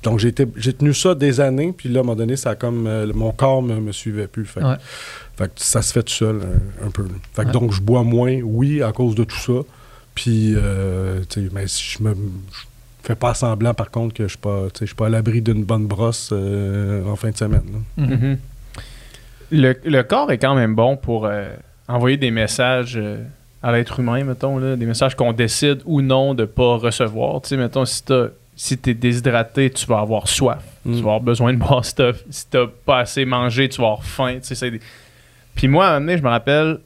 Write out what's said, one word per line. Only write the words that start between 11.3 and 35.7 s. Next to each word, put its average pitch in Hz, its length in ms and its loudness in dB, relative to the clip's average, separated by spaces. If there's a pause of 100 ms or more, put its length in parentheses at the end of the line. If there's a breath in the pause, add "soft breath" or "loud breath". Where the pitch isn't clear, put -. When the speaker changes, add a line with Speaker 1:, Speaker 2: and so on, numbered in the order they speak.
Speaker 1:
sais, 92 100 -4
mais 98 140 -6
si - 160 -6
je - 200 -6
me, 107 120 0
je 95 480 -10 (400)
fais 113 120 -4
pas 120 180 0
semblant, 117 400 0
par - 160 -4
contre, 117 240 -4
que 110 100 -4
je 98 60 -2
suis - 80 -12
pas, 101 280 -4
tu 92 140 -8
sais, - 20 -
je 107 60 -4
suis - 80 -12
pas 110 100 0
à 110 40 2
l'abri 113 320 2
d'une 110 220 2
bonne 107 240 0
brosse, 113 460 -2
euh, 101 720 -2
en 101 100 -2
fin 110 140 -4
de 104 80 -6
semaine, 107 240 2 (100)
là. 110 340 -4
Speaker 2:
Mhm. 127 100 2
Speaker 3:
Mhm. 131 220 0 (1120 loud breath)
Le, 131 240 6 (100)
le 147 180 4
corps 269 280 2
est 120 80 0
quand 135 160 2
même 113 200 2
bon 113 220 4
pour, 110 280 -4
euh, 101 220 -4 (400)
envoyer 123 300 2
des 131 140 0
messages, 123 680 0
euh, 107 260 -6 (400)
à 123 80 0
l'être 117 300 0
humain, 123 240 0
mettons, 135 320 -2
là, 131 180 -2
des 117 100 -2
messages 117 300 0
qu'on 120 160 2
décide 123 540 0
ou 151 160 2
non 135 320 4
de 117 120 0
pas 120 320 2
recevoir. 117 640 -2
Tu - 80 -14
sais, 139 80 -2
mettons, 127 280 0
si - 180 -6
t'as, 123 240 2 (300)
si - 200 -4
t'es 123 160 0
déshydraté, 120 760 2
tu - 160 -6
vas 113 140 2
avoir 107 280 -2
soif. 123 360 0 (200)
Speaker 1:
Mm. 120 140 -4
Speaker 3:
Tu 120 40 -2
vas 107 100 0
avoir 107 100 2
besoin 120 320 2
de 123 60 2
boire. 123 260 2
Si - 100 -10
t'as, 123 160 4 (180)
si - 200 -14
t'as 123 160 2 (200)
pas 131 140 4
assez 123 240 -2
mangé, 123 460 0
tu 131 100 -10
vas 117 80 2
avoir 104 160 -2
faim. 127 380 -4
Tu - 60 -16
sais, 127 80 -8
c'est 123 160 -4
des, 110 100 -10 (760 loud breath)
puis 135 140 2
moi, 165 160 6